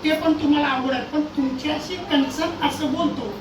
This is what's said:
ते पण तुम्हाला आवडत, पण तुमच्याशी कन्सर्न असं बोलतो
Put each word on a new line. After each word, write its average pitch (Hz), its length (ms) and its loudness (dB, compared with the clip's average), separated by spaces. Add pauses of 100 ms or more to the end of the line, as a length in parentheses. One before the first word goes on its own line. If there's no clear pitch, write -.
ते 311 80 2
पण 311 200 2
तुम्हाला 294 340 2
आवडत, 262 460 -2
पण 302 80 2
तुमच्याशी 302 760 -2
कन्सर्न 302 720 0
असं 285 260 0
बोलतो 277 480 -2